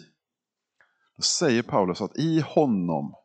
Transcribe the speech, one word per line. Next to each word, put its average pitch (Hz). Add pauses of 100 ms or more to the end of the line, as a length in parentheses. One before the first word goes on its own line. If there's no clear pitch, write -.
(1160)
Då -
säger 120
Paulus 95
att 98
i 156
honom, 90 (100)